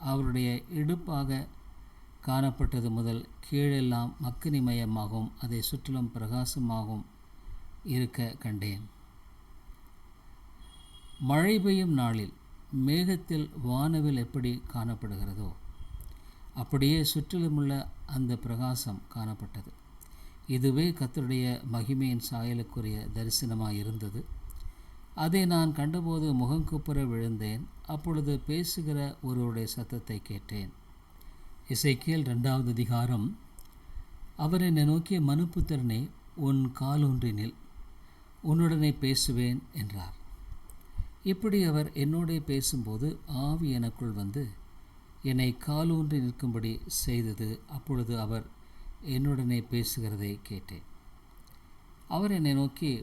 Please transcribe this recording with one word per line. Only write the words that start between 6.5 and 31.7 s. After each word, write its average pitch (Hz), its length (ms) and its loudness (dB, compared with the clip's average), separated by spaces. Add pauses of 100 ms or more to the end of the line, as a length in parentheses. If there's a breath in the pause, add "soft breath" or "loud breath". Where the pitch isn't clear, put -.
இருக்க 123 440 0 (100)
கண்டேன். 104 460 -4 (2250)
மழை 156 400 6
பெய்யும் 185 340 6
நாளில் 113 400 2 (440)
மேகத்தில் 165 680 2 (140)
வானவில் 147 540 2
எப்படி 123 360 0 (160)
காணப்படுகிறதோ 104 840 -4 (1040 loud breath)
அப்படியே 139 500 4
சுற்றிலுமுள்ள 151 680 2 (340)
அந்த 131 300 0
பிரகாசம் 117 720 -2
காணப்பட்டது. 107 640 -8 (760 loud breath)
இதுவே 135 440 4
கர்த்தருடைய 131 560 0 (200)
மகிமையின் 123 600 0
சாயலுக்குரிய 117 720 -4 (140)
தரிசனமாய் 113 640 0
இருந்தது. 107 420 -4 (920 loud breath)
அதை 165 320 4
நான் 165 260 4
கண்டபோது 160 640 0
முகங்குப்புற 147 680 2
விழுந்தேன். 113 580 -2 (240)
அப்பொழுது 151 520 0
பேசுகிற 151 600 -2 (240)
ஒருவருடைய 120 440 0
சத்தத்தை 113 560 -6
கேட்டேன். 101 480 -8 (1000 loud breath)
எசேக்கியேல் 139 580 2